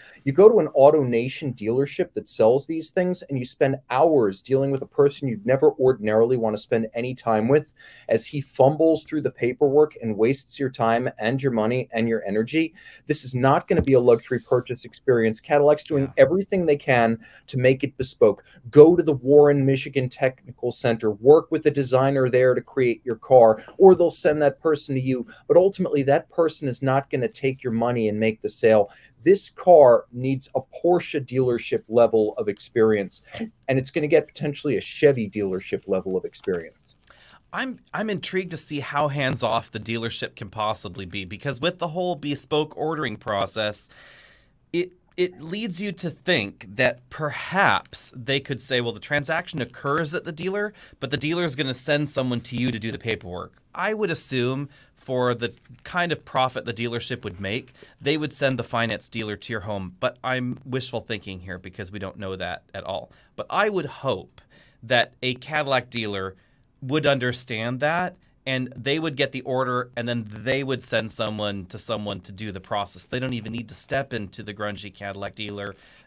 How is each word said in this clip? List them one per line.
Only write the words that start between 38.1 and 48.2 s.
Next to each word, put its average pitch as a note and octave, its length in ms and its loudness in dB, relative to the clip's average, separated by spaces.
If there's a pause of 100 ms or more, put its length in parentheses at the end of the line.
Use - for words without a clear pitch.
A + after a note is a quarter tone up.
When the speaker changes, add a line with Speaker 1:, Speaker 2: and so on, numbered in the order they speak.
Speaker 2:
intrigued F#3 400 -6
to D#3+ 80 -8
see D3 220 -6
how D3 280 -2
hands-off B2+ 640 -2
the A2 80 -8
dealership A2+ 560 -6
can G2+ 140 -14
possibly G#2 560 -6
be, F#2+ 180 -10
because A2+ 340 -8
with F3 200 -4
the E3+ 100 -6
whole F3+ 280 -4
bespoke D3 600 -4
ordering D3+ 400 -6
process, G#2+ 720 -4 (840)
it, F3 180 -2 (240)
it F3+ 240 -4
leads F3+ 400 -8
you G3+ 120 -6
to - 180 -6
think G#2+ 580 -4
that - 400 -2
perhaps - 1080 -2
they C3+ 240 -4